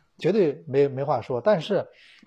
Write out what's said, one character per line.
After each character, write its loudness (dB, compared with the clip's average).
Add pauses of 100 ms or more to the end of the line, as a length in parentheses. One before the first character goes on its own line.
(180)
绝 0
对 0
没， 2
没 -6
话 -2
说。 -6
但 2
是 -2 (400)